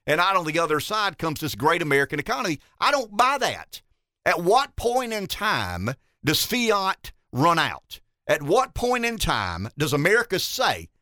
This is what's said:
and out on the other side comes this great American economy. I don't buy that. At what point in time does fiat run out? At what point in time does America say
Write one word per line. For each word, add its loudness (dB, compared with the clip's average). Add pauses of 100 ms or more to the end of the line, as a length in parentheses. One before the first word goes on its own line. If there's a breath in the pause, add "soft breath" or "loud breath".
and 2
out 2
on 2
the -2
other 2
side -4
comes -4
this -6
great 2
American 0
economy. -4 (200 soft breath)
I 2
don't -2
buy 4
that. -6 (420)
At 2
what 2
point -2
in -4
time -2 (340)
does 2
fiat 0 (200)
run 4
out? -4 (280)
At 0
what 2
point 0
in -4
time -2
does 0
America 2
say -2 (120)